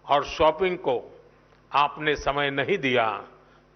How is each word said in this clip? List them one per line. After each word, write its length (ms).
और 200
शॉपिंग 520
को 440
आपने 420
समय 360
नहीं 260
दिया, 400